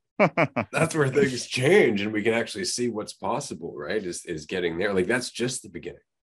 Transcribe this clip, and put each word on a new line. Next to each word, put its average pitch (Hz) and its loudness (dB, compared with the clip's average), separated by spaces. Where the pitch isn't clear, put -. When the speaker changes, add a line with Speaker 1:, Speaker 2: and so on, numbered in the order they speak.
Speaker 1:
<laughs> - -20
Speaker 2:
That's 156 0
where 147 2
things 135 2
change 131 4
and 107 -2
we 107 0
can 110 2
actually 110 -2
see 120 -2
what's 104 -6
possible, 101 -6
right? 82 -4
Is, 87 -8
is 78 -8
getting 87 -2
there. 101 0
Like, 92 2
that's 123 -2
just 127 -4
the 104 -18
beginning. - -12